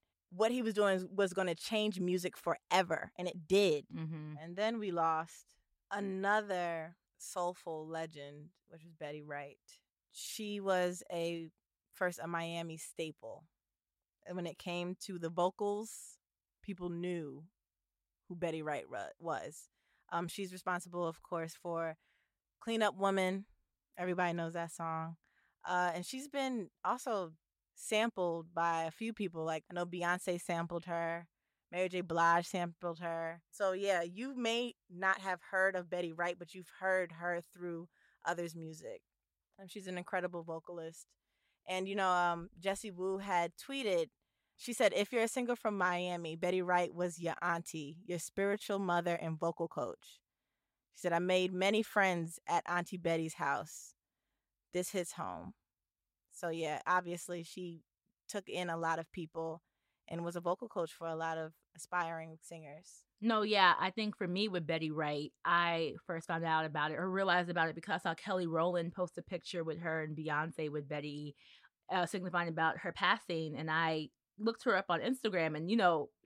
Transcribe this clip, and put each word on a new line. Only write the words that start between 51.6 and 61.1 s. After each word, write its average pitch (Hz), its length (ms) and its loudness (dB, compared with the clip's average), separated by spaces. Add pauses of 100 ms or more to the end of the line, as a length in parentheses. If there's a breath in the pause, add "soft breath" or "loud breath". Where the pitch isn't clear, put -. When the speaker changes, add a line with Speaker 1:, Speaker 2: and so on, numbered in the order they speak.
Speaker 1:
friends 180 640 2
at 170 220 2
Auntie 175 300 -2
Betty's 165 360 0
house. - 600 -4 (800)
This 180 160 0
hits 180 220 -2
home." 90 420 -8 (800)
So, 175 180 -6
yeah, 160 360 -4
obviously 175 580 0
she 170 360 -10 (480)
took 196 200 -6
in 175 200 -2
a 165 80 -2
lot 165 220 0
of 160 120 -8
people 160 520 -6 (440)
and 170 180 -6
was 175 120 -4
a 170 40 -2
vocal 180 280 -2
coach 170 240 -4
for - 140 -8
a 165 100 -4